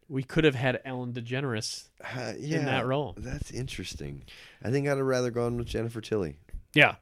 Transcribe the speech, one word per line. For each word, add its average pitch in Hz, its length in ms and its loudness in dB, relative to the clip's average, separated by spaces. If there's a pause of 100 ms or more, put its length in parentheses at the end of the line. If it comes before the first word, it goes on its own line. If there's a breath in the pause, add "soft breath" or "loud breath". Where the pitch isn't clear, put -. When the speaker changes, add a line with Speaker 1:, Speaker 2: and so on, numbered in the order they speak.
Speaker 1:
We 135 160 -2
could - 200 2
have 147 120 8
had 123 300 2
Ellen 127 280 -4
DeGeneres 123 760 -4 (160)
Speaker 2:
Uh, 123 340 -6
Speaker 1:
in - 60 -8
Speaker 2:
yeah, 151 220 0
Speaker 1:
that 131 220 2
role. 131 300 0
Speaker 2:
that's 127 340 -8
interesting. 78 720 -8 (400 loud breath)
I 107 80 -2
think 139 160 2
I'd 139 100 2
have 135 80 0
rather 127 260 2
gone 120 260 0
with 120 100 -4
Jennifer 117 340 -4
Tilly. 87 360 -2 (360)
Speaker 1:
Yeah, 131 280 8